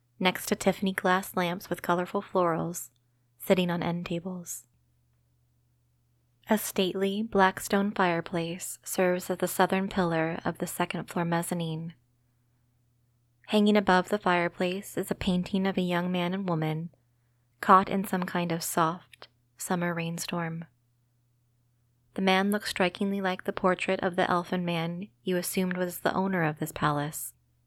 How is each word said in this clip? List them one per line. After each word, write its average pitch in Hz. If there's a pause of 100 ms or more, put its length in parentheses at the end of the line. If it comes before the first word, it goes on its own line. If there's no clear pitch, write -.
(200)
next 185
to 208
Tiffany 190
glass 190
lamps 180
with 175
colorful 180
florals, 170 (480)
sitting 180
on 175
end 175
tables. 175 (1900)
A 214
stately 196
black 196
stone 202
fireplace 170
serves 180
as 180
the 180
southern 190
pillar 165
of 170
the -
second 175
floor -
mezzanine. 170 (1600)
Hanging 208
above 185
the 208
fireplace 180
is -
a 208
painting 190
of 185
a 185
young 180
man 180
and 196
woman 160 (720)
caught 190
in 196
some 185
kind 175
of 170
soft - (320)
summer 175
rainstorm. 165 (1500)
The 190
man 190
looks 202
strikingly 196
like 185
the 196
portrait 190
of 175
the 185
elfin 180
man 175 (160)
you 185
assumed 180
was 180
the -
owner 190
of 151
this 151
palace, 147 (340)